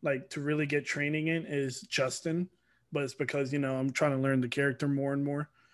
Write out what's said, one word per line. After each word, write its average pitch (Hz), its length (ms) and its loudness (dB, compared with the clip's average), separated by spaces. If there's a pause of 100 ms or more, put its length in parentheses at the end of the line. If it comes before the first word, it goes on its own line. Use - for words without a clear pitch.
like, 135 300 -2
to 151 100 -6
really 151 240 2
get 143 200 0
training 151 420 0
in 165 180 0
is 139 360 -2
Justin. 160 680 -2 (420)
But 143 120 0
it's 131 100 -4
because, 135 400 -2
you 147 60 2
know, 135 160 0
I'm 131 160 0
trying 147 200 4
to 135 60 2
learn 135 240 4
the 123 60 0
character 143 400 0
more 139 260 0
and 139 100 0
more. 143 260 -2 (240)